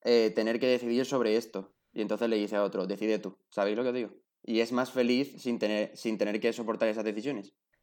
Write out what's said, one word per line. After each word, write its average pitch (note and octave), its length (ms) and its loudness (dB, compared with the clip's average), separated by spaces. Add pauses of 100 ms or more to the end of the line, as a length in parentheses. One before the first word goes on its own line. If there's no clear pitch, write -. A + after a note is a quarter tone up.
eh, A#2 320 6
tener A2+ 240 0
que B2+ 80 2
decidir A#2+ 380 2
sobre A#2 320 2
esto". G2 360 -6 (200)
Y A2 80 -4
entonces G#2+ 280 -2
le A2 80 0
dice G#2 180 -2
a G2+ 80 2
otro, F#2+ 240 -2
"Decide G#2 320 -2
tú". G2 180 -10 (120)
¿Sabéis G#2 280 -2
lo A#2+ 60 -2
que B2+ 60 0
os B2 60 -2
digo? A#2 160 -6 (320)
Y A2+ 180 2
es A#2 100 -2
más B2+ 200 0
feliz B2 500 2
sin A#2+ 180 -4
tener, G#2+ 380 0
sin A2 200 -2
tener G#2 220 0
que A#2 140 2
soportar A2+ 360 -2
esas G#2+ 140 -2
decisiones. G#2+ 500 -6 (300)